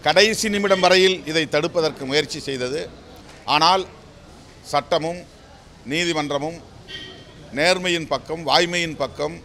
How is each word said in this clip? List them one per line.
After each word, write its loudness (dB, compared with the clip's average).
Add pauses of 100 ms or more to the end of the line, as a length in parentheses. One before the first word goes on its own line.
கடைசி 2
நிமிடம் 2
வரையில் 4 (160)
இதை 0 (100)
தடுப்பதற்கு -2
முயற்சி -2
செய்தது. -6 (720)
ஆனால் 6 (880)
சட்டமும் -2 (760)
நீதிமன்றமும் -4 (1000)
நேர்மையின் 0
பக்கம், -8
வாய்மையின் 2
பக்கம் -6